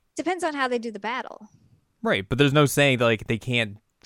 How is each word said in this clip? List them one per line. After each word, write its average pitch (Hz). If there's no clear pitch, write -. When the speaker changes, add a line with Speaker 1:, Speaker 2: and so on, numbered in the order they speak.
Speaker 1:
Depends 339
on 311
how 277
they 247
do 226
the 214
battle. 220
Speaker 2:
Right, 151
but 120
there's 139
no 147
saying 135
that, 120
like, 117
they 117
can't 113